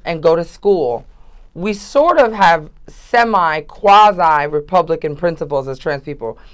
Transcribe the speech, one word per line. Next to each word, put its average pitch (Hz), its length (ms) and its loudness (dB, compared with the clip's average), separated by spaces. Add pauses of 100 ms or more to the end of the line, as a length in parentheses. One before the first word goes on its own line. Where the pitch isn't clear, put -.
and 160 180 -8
go 165 140 4
to 170 80 -4
school, 160 600 -2 (480)
we 196 200 -6
sort 294 460 0
of 226 120 4
have 170 380 2 (180)
semi-quasi-Republican 165 2250 0
principles 147 520 -4
as 135 120 -10
trans 143 240 -6
people. 113 340 -10 (160)